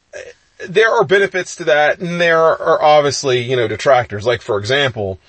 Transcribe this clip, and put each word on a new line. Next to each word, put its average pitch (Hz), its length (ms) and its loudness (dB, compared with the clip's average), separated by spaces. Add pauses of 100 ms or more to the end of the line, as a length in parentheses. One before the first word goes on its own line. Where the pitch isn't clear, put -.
(680)
there 220 240 2
are 330 140 2
benefits 185 520 0
to 175 80 -12
that, 151 360 2
and 175 200 -6
there 170 200 2
are 160 420 0
obviously, 143 580 2
you 123 140 -4
know, 120 140 0
detractors. 110 580 0
Like, 120 160 -2
for 107 160 -2
example, 110 720 -4